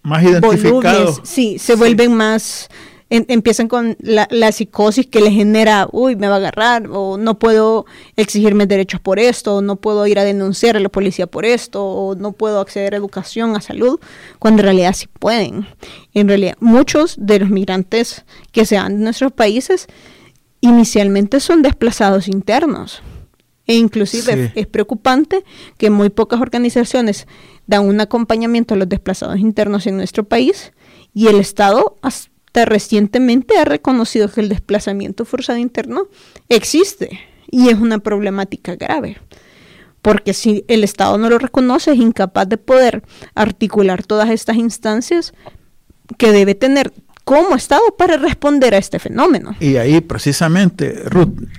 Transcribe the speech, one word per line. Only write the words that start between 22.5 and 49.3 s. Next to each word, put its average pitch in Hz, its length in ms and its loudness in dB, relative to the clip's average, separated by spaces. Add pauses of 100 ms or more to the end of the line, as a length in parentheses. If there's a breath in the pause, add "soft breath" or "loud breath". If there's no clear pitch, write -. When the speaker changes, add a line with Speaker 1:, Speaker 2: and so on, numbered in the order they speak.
Speaker 2:
E 233 100 0
inclusive 226 580 0
Speaker 1:
Sí. 131 80 -2
Speaker 2:
es, 120 140 -2
es 208 120 -4
preocupante 269 760 -2 (340 loud breath)
que 214 120 2
muy 202 200 4
pocas 226 320 -2
organizaciones 240 840 -2 (400 soft breath)
dan 202 200 2
un 208 140 2
acompañamiento 233 720 -2
a 196 40 0
los 185 120 -2
desplazados 185 500 -6
internos 208 480 -2
en 190 80 -4
nuestro 190 280 -6
país, 254 500 -2 (400 soft breath)
y 220 140 2
el 208 120 6
Estado 202 640 0
hasta - 640 -4
recientemente 233 920 0
ha 302 60 4
reconocido 240 640 -2
que 214 120 -4
el 208 80 -2
desplazamiento 202 760 -6
forzado 247 360 -6
interno 240 480 -6 (420 soft breath)
existe 285 720 -2 (320 loud breath)
y 247 180 4
es 233 100 4
una 220 200 0
problemática 196 760 -6
grave. - 420 -6 (840 soft breath)
Porque 202 320 0
si 208 340 -2
el 226 160 2
Estado 196 360 -2
no 226 100 0
lo 233 80 2
reconoce, 262 540 0
es 254 80 2
incapaz 196 500 0
de 240 80 -2
poder 254 460 2 (320 loud breath)
articular 196 680 0
todas 214 280 0
estas 226 260 -2
instancias 233 760 -4 (840 loud breath)
que 226 140 4
debe 202 240 4
tener 269 360 0 (320)
como 320 320 2
Estado 330 280 2 (160)
para 359 180 2
responder 269 560 2
a 196 60 4
este - 180 -6
fenómeno. - 640 0